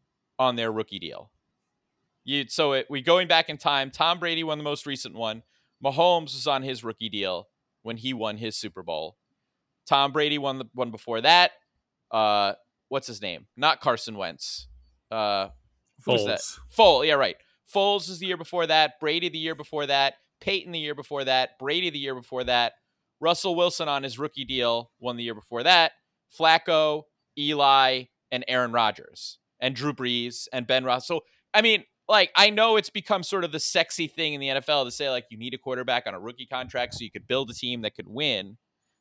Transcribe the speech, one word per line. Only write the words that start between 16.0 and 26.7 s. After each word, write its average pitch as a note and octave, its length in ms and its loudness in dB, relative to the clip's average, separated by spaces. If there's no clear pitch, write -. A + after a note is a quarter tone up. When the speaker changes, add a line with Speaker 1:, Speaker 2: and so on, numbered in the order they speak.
Speaker 1:
who's A2+ 200 2
that? A2 140 -2
Speaker 2:
Foles. - 200 -10
Speaker 1:
Foles. D#3+ 320 8
Yeah, D3+ 60 6
right. B2 220 2
Foles G3+ 360 2
was F3 120 -12
the F#3+ 60 -8
year F3+ 100 -2
before E3 320 -2
that. D#3 320 4
Brady E3 280 -2
the D#3+ 100 -8
year D#3 180 -6
before D3 300 -6
that. C#3 280 2
Peyton G3 300 -4
the E3+ 80 -8
year D3 160 -6
before C#3 300 -8
that. C3 340 0
Brady E3 320 -2
the D3 80 -10
year C3+ 160 -6
before B2+ 300 -8
that. A#2+ 300 2
Russell E3+ 380 0
Wilson F3 320 0
on C#3 160 -2
his B2 160 -10
rookie C#3+ 240 -8
deal A#2 560 0
won A#2+ 160 -6
the A#2 80 -8
year A2+ 100 -6
before A#2 300 -8
that. E3+ 280 6
Flacco, D#3+ 640 4